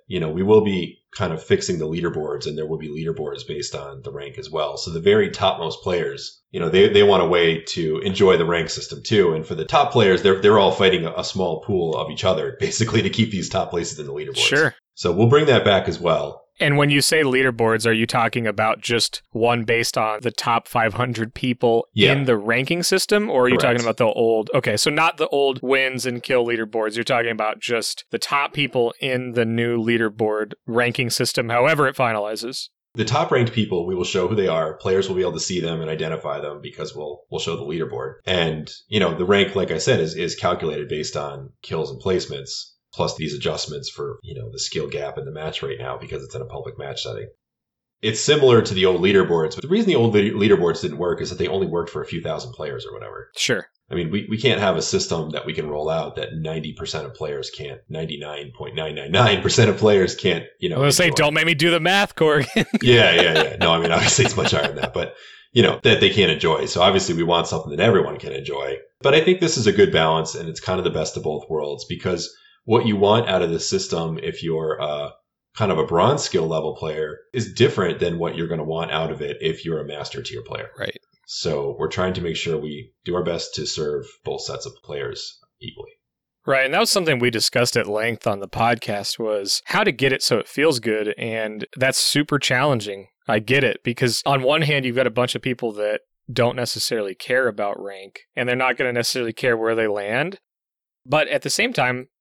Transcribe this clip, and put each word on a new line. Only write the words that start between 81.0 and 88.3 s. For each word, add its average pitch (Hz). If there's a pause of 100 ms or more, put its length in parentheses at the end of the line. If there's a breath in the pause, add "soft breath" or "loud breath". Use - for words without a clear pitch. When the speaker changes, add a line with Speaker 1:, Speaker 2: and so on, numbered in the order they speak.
Speaker 1:
So 71
we're -
trying 92
to 87
make 82
sure 82
we 76 (120)
do 87
our 90
best 85
to 76
serve 73 (180)
both 69
sets 69
of 69 (100)
players - (220)
equally. - (560)
Speaker 2:
Right, 135
and 135
that 180
was 226
something 160
we 120
discussed 117
at 117
length 107
on 101